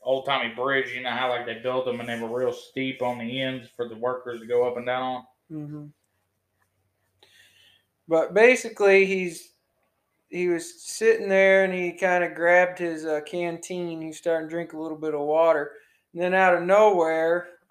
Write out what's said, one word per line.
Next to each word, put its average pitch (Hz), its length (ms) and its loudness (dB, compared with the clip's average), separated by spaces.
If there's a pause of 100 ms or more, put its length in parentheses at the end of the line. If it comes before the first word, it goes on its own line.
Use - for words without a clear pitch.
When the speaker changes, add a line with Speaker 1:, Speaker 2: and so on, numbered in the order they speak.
Speaker 1:
old-timey 131 540 -2
bridge. 131 380 -2
You 127 100 -10
know 123 60 -6
how, 123 200 -2
like, 120 160 -4
they 113 100 -8
built 127 300 -4
them 120 140 -6
and 120 80 -10
they 117 120 -6
were 117 200 -6
real 123 140 -2
steep 131 480 -8
on 123 160 -4
the 120 240 -8
ends 131 340 -8
for 120 140 -8
the 110 80 -16
workers 123 420 -6
to 110 80 -18
go 120 180 2
up 123 120 -4
and 120 80 -8
down 127 180 -4
on? 127 200 -6 (280)
Speaker 2:
Mm-hmm. 151 340 -12 (2250)
But 160 260 2
basically, 208 720 4
he's, 185 480 -6 (760)
he 180 180 -4
was 170 340 -4
sitting 214 460 0
there 190 380 6
and 185 80 -2
he 180 180 -4
kinda 175 380 0
grabbed 180 500 4
his, 160 260 -6
uh, 151 160 -2
canteen. 170 800 -8
He's 160 160 -12
starting 160 300 -2
to 156 60 -12
drink 170 180 -6
a 156 80 -12
little 156 180 -8
bit 156 160 -6
of 147 80 -4
water. 151 520 2 (400)
And 170 80 -8
then 180 120 -2
out 185 220 6
of 170 80 0
nowhere, 175 840 4 (220)